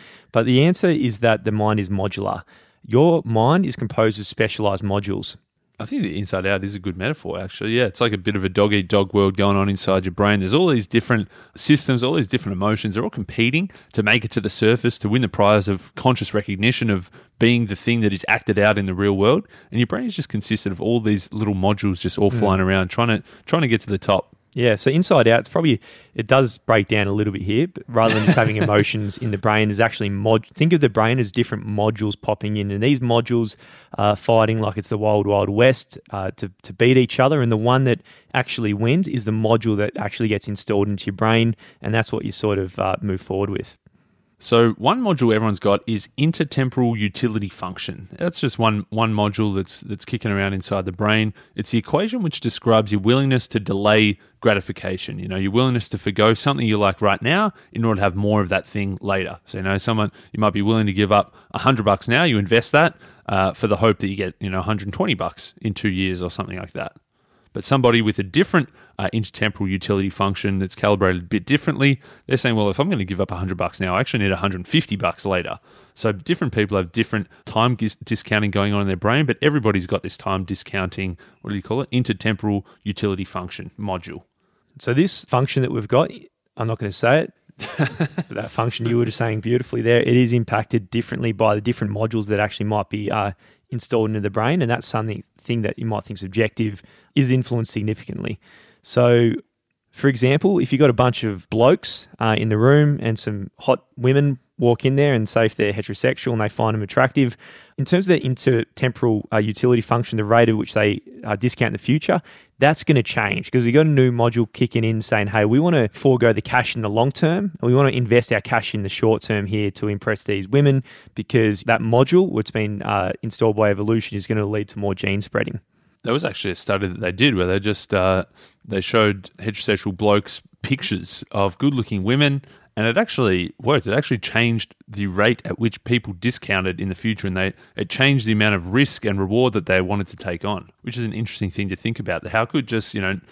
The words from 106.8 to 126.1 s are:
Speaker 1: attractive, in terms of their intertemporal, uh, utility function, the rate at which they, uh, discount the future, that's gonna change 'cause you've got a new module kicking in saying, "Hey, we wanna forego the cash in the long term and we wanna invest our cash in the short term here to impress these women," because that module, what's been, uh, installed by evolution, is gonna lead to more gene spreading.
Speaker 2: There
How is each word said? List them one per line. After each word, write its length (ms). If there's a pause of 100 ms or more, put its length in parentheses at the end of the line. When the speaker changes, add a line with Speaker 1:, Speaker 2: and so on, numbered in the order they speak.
Speaker 1:
attractive, 560 (400)
in 80
terms 200
of 40
their 100
intertemporal, 1120
uh, 60
utility 440
function, 360
the 80
rate 240
at 80
which 160
they, 280 (220)
uh, 140
discount 340
the 80
future, 420 (380)
that's 240
gonna 200
change 480
'cause 140
you've 80
got 120
a 40
new 220
module 400
kicking 320
in 160
saying, 280
"Hey, 180
we 140
wanna 340
forego 400
the 80
cash 340
in 60
the 80
long 220
term 500
and 80
we 40
wanna 180
invest 420
our 80
cash 340
in 80
the 60
short 320
term 240
here 260
to 160
impress 360
these 240
women," 360 (320)
because 460
that 200
module, 480
what's 220
been, 300
uh, 400
installed 340
by 140
evolution, 480
is 100
gonna 180
lead 220
to 120
more 140
gene 280
spreading. 400 (420)
Speaker 2:
There 100